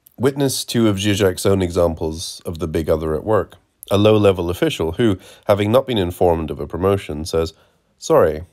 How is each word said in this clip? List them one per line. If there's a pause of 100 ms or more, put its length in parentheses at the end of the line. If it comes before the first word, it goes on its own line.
(180)
Witness
two
of
Zizek's
own
examples
of
the
big
other
at
work. (340)
A
low-level
official
who, (300)
having
not
been
informed
of
a
promotion,
says, (440)
"Sorry,